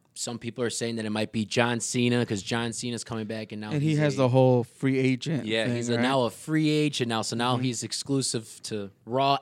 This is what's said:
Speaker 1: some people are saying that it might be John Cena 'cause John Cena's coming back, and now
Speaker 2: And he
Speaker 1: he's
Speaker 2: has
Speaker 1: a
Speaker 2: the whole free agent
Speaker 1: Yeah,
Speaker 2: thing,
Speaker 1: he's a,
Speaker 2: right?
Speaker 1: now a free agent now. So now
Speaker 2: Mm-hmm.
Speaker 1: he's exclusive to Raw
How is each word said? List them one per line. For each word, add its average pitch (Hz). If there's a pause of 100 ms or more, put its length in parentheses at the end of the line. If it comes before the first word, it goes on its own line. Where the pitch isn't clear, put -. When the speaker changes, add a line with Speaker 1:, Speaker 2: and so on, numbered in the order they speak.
(140)
Speaker 1:
some 120
people 117
are 110
saying 117
that 110
it 107
might 107
be 110
John 120
Cena 120
'cause 101
John 117
Cena's 120
coming 110
back, 110
and 104
now 107
Speaker 2:
And 147
he 156
Speaker 1:
he's 147
Speaker 2:
has 147
Speaker 1:
a 131
Speaker 2:
the 127
whole 127
free 135
agent 131
Speaker 1:
Yeah, 110
Speaker 2:
thing, 120
Speaker 1:
he's 120
a, 120
Speaker 2:
right? 117
Speaker 1:
now 131
a 113
free 156
agent 151
now. 113
So 117
now 123
Speaker 2:
Mm-hmm. 127
Speaker 1:
he's 123
exclusive 123
to 101 (140)
Raw 139